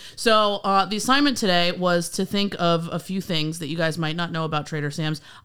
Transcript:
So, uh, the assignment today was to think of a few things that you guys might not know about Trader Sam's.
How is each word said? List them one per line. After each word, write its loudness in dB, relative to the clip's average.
So, 2
uh, 4
the -4
assignment 4
today 4
was 0
to -2
think -2
of 2
a -4
few -4
things -2
that -6
you -4
guys 0
might -2
not -4
know -4
about -2
Trader -4
Sam's. -4